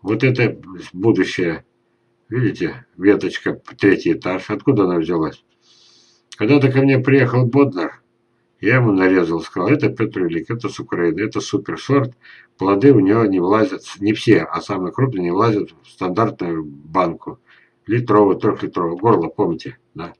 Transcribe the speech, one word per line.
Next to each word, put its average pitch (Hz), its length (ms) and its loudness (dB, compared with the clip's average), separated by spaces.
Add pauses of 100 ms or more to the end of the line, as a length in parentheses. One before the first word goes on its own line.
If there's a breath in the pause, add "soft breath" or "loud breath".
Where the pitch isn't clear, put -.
Вот 113 220 -2
это 123 340 0 (340)
будущее, 92 720 0 (640)
видите, 107 580 -4 (100)
веточка, - 640 0 (180)
третий - 360 2
этаж. 92 360 -8
Откуда 107 340 0
она 90 120 0
взялась? 80 480 -4 (920 soft breath)
Когда-то 131 360 2
ко 131 80 2
мне 135 180 4
приехал 127 480 2
Боднар, 131 560 0 (580)
я 110 160 2
ему 120 140 4
нарезал, 92 500 2
сказал: 92 280 -6
«Это 139 200 2
Петр 98 360 -4
Великий, 82 280 -4
это - 160 -8
с - 120 -12
Украины, 85 400 -2
это 107 200 -4
суперсорт, 120 720 -2 (440 loud breath)
плоды 101 360 4
у 117 60 6
него 104 260 4
не 95 140 0
влазят, 95 440 0 (180)
не 101 140 0
все, 98 280 4
а - 180 -6
самые 92 320 -6
крупные 110 300 -2
не 87 80 -2
влазят 101 400 0 (140)
в - 40 -20
стандартную 87 760 -4
банку, 78 760 -6 (480 soft breath)
литровую, 107 500 4
трехлитровую». 90 600 -4
Горло, 92 320 0
помните, 80 500 -6 (160)
да? 82 260 -12